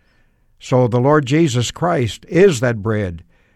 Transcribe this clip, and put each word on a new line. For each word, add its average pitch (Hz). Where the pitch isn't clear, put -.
So 127
the 120
Lord 143
Jesus 123
Christ 160
is 175
that 117
bread. 98